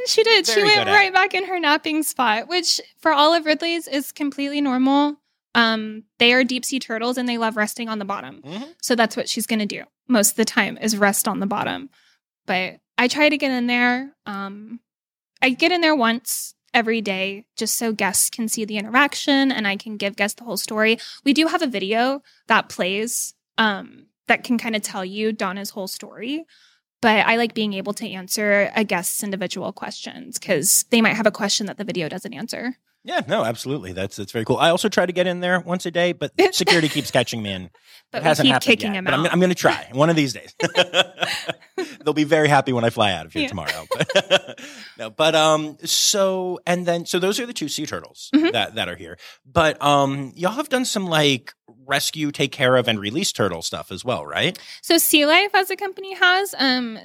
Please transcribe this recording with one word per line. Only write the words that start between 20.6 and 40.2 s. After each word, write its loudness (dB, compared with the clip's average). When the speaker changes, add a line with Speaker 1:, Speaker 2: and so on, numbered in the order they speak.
Speaker 1:
We 4
do 4
have 0
a 2
video 0
that 2
plays, -4
um, -2
that 2
can 0
kinda -4
tell -8
you -2
Donna's -6
whole -10
story. -10
But 4
I 4
like 0
being -2
able -6
to -10
answer 0
a 2
guest's -4
individual -6
questions -12
'cause 0
they 4
might 4
have 4
a 2
question -2
that -10
the -8
video -4
doesn't -12
answer. -10
Speaker 2:
Yeah, -4
no, 0
absolutely. -6
That's, -6
that's -10
very -4
cool. 2
I 6
also 2
try 2
to 0
get 2
in -4
there 2
once -4
a -6
day, 2
but -6
Speaker 1:
<laughs> 6
Speaker 2:
security 2
keeps -4
catching 0
me, -4
and -8
Speaker 1:
But -8
Speaker 2:
it -6
Speaker 1:
we 2
Speaker 2:
hasn't 4
Speaker 1:
keep 6
Speaker 2:
happened 2
Speaker 1:
kicking 0
Speaker 2:
yet. -4
Speaker 1:
him -6
Speaker 2:
But 0
I'm, 2
Speaker 1:
out. -2
Speaker 2:
I'm 2
gonna 4
try 0
one 4
of 4
these 2